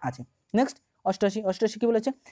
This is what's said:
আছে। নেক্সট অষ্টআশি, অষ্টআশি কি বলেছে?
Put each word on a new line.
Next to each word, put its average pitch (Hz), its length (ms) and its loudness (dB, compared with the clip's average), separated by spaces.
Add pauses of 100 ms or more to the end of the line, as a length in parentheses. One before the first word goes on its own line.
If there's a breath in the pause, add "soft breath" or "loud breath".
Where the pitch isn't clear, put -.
আছে। 127 240 -6 (300)
নেক্সট 202 220 2 (280)
অষ্টআশি, 196 400 0
অষ্টআশি 214 360 0
কি 240 60 2
বলেছে? 233 240 2 (220 soft breath)